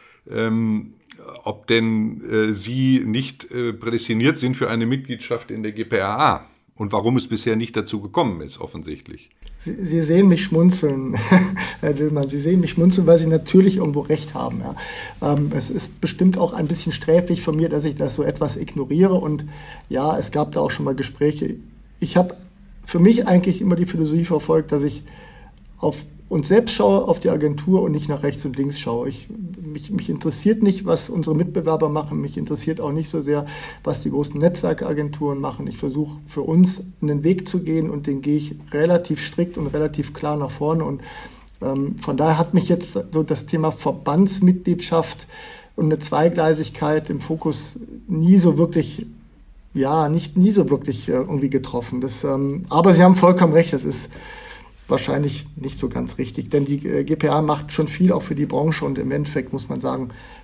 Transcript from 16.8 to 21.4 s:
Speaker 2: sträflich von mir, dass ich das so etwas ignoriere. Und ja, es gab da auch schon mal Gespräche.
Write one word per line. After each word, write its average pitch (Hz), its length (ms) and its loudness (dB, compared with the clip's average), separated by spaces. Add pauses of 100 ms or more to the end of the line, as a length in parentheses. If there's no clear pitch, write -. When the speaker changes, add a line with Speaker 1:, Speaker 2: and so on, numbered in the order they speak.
Speaker 2:
sträflich 170 500 2
von 156 140 -2
mir, 165 120 2
dass 151 160 -2
ich 147 100 -2
das 147 200 -4
so 147 80 -2
etwas - 340 -2
ignoriere. 160 600 2
Und 151 280 -2 (460)
ja, 143 260 0
es - 160 -6
gab 151 200 -2
da 147 80 -2
auch 147 100 0
schon 143 160 -4
mal 135 80 -2
Gespräche. 147 600 -2 (420)